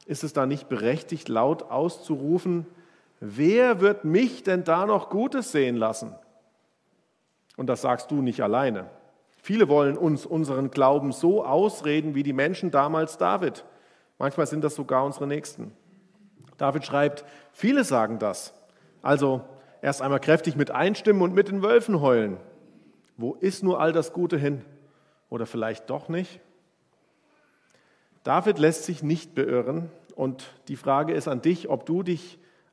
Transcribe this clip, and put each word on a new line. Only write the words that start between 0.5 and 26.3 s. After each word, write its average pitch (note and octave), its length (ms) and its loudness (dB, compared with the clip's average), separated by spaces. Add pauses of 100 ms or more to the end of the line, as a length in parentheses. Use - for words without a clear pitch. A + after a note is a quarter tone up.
berechtigt, C3+ 600 -4
laut A#2+ 420 0
auszurufen, E3 960 -2 (540)
„Wer F#3 600 2
wird G3+ 240 4
mich F#3+ 380 2
denn F3+ 220 0
da F3 220 2
noch G#3 220 0
Gutes A#3+ 440 -2
sehen B2+ 240 2
lassen?“ A2 380 -4 (1400)
Und C3 120 -6
das B2 120 -2
sagst B2 300 -2
du C#3+ 120 0
nicht B2 200 -2
alleine. G#2+ 440 0 (560)
Viele G3+ 260 2
wollen C#3+ 280 4
uns D#3 300 0
unseren C#3 440 -2
Glauben C#3 420 2
so F#3 320 2
ausreden, D3+ 720 0
wie C#3 80 0
die C#3+ 100 -4
Menschen E3 380 -2
damals D#3 480 0
David. F3+ 460 -2 (540)
Manchmal C#3 280 -2
sind D3+ 160 -4
das D3+ 120 -2
sogar C3 300 0
unsere C#3+ 220 -6
Nächsten. C#3 460 -10 (840)
David C#3 260 -2
schreibt, C#3+ 400 0 (280)
„Viele C4 320 2
sagen A2+ 340 0
das.“ G#2 340 -6 (480)
Also C3+ 420 2 (380)
erst C#3 220 -4
einmal C3+ 180 0
kräftig D#3 360 2
mit C#3+ 140 0
einstimmen G3 520 2
und F3+ 120 2
mit G3 140 4
den G3 140 -4
Wölfen A3 380 4
heulen. A2+ 380 2 (760)
Wo A#2 180 -6
ist F#3+ 280 -2
nur F#3 180 2
all D#3+ 120 4
das D#3+ 200 0
Gute F3 240 -2
hin? C#3+ 280 -2 (640)
Oder A2+ 160 -6
vielleicht A2 440 -6
doch C#3+ 180 -6
nicht? F3 320 -6 (1800)